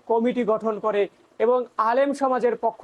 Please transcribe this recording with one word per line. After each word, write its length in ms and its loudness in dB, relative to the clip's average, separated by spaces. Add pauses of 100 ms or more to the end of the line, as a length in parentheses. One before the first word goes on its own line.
কমিটি 380 0
গঠন 340 -2
করে 240 0 (360)
এবং 200 2 (180)
আলেম 380 2
সমাজের 420 0
পক্ষ 280 -4